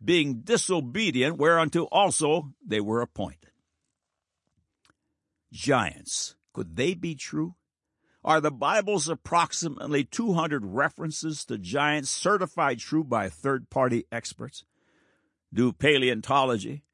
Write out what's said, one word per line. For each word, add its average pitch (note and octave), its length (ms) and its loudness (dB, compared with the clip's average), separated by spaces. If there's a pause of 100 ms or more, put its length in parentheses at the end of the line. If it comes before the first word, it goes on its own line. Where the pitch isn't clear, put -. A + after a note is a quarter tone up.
being C#3+ 380 2
disobedient, E3 960 0
whereunto D#3+ 480 4
also D#3+ 680 2 (100)
they A2 180 -2
were A2 200 0
appointed." F#2+ 500 -8 (2000)
Giants, - 800 -2 (160)
could E2 240 -8
they D#3+ 180 0
be E3+ 220 -6
true? D#3 400 -6 (640)
Are D#3 200 4
the D3+ 100 2
Bible's F3 560 0
approximately D#3+ 960 -2
two A#3 300 -2
hundred D3 320 0
references D3+ 800 -4
to A#2 120 -6
giants C#3 520 -2
certified E3+ 720 0
true D#3 260 -2
by A2 240 -2
third-party B2+ 800 0
experts? - 540 -10 (880)
Do A#2 180 2
paleontology, C3 1120 2 (100)